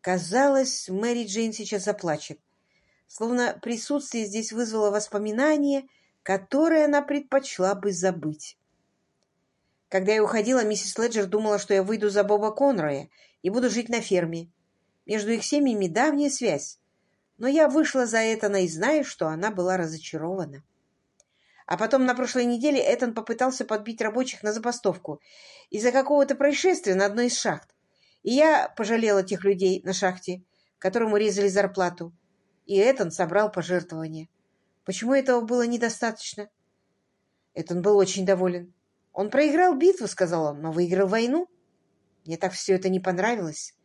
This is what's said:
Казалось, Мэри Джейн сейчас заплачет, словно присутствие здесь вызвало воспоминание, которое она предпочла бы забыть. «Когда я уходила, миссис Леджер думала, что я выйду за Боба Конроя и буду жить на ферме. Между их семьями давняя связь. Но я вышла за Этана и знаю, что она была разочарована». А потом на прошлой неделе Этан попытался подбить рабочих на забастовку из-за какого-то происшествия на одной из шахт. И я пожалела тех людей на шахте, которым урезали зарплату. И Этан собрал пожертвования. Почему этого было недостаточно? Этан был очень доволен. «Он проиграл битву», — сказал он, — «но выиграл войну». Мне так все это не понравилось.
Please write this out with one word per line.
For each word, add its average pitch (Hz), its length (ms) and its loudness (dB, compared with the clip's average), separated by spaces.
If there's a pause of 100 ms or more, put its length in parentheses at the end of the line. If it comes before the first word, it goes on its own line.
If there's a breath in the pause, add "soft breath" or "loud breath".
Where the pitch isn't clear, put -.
Казалось, 254 880 0
Мэри 233 340 -2
Джейн 220 300 -4
сейчас 208 300 -6
заплачет, 180 540 -4 (680)
словно 240 560 -2
присутствие 240 640 -4
здесь 220 260 -6
вызвало 220 380 0
воспоминание, 269 1000 0 (340 soft breath)
которое 302 640 2
она 285 160 2
предпочла 269 760 -2
бы 196 160 -2
забыть. 170 680 -4 (1300)
«Когда 190 240 0
я 220 100 4
уходила, 226 400 2
миссис 214 360 -4
Леджер 226 260 0
думала, 208 340 0
что 202 140 -2
я 196 100 4
выйду 208 280 0
за 202 120 2
Боба 208 280 2
Конроя 185 580 0 (320 soft breath)
и - 80 -2
буду 233 220 0
жить 226 180 -4
на 233 140 -2
ферме. 170 480 -2 (560)
Между 214 260 -2
их 226 100 -2
семьями 247 440 0
давняя 285 420 0
связь. 196 500 -4 (600)
Но 233 100 -2
я 302 200 6
вышла 269 360 2
за 226 140 0 (160)
Этана 202 300 0
и 175 40 -2
знаю, 247 360 0
что - 240 -4
она 170 220 -4
была 185 280 -2
разочарована». 160 840 -6 (1000 soft breath)
А 175 120 -4
потом 240 260 2
на 247 100 2
прошлой 247 300 -2
неделе 240 360 0
Этан 233 340 0
попытался 233 500 -2
подбить 220 380 -6
рабочих 233 400 -4
на 208 100 -2
забастовку 214 680 -4 (480 loud breath)
из-за 233 220 0
какого-то 277 420 4
происшествия 285 600 2
на 190 120 4
одной 233 220 0
из 240 100 -2
шахт. - 360 -4 (480)
И 220 100 -2
я 302 440 4
пожалела 214 460 2
тех 185 220 -6
людей 190 400 2
на 190 80 -4
шахте, 185 500 -4 (360)
которым 214 340 0
урезали 202 360 2
зарплату. 185 640 0 (540)
И 196 140 2
Этан 226 300 4
собрал 190 420 0
пожертвования. 160 760 -6 (560)
Почему 226 300 -2
этого 262 280 2
было 233 240 0
недостаточно? 226 840 -6 (1080)
Этан 175 280 -4
был 208 140 6
очень 190 300 2
доволен. 180 460 0 (400)
«Он 202 180 -4
проиграл 302 460 4
битву», — 330 320 4
сказал 165 380 0
он, — 147 160 -4
«но 160 100 -4
выиграл 180 340 2
войну». 240 420 0 (760)
Мне 160 120 -8
так 185 160 -2
все 190 220 0
это 185 140 0
не 185 100 0
понравилось. 185 880 -4